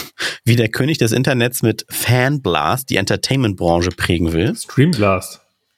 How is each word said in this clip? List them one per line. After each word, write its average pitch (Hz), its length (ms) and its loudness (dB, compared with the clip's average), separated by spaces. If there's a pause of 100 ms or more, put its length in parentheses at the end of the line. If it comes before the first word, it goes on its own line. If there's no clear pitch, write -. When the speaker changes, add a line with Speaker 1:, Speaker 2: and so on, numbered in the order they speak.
(100)
Speaker 1:
<laughs> - 340 -10
wie 117 100 4
der 117 140 4
König 135 300 -2
des 117 120 2
Internets 127 520 0
mit 113 260 0
Fanblast 113 1040 0
die - 60 0
Entertainment-Branche 95 960 0
prägen 82 420 0
will. 95 220 0
Speaker 2:
Streamblast. 104 840 0 (380)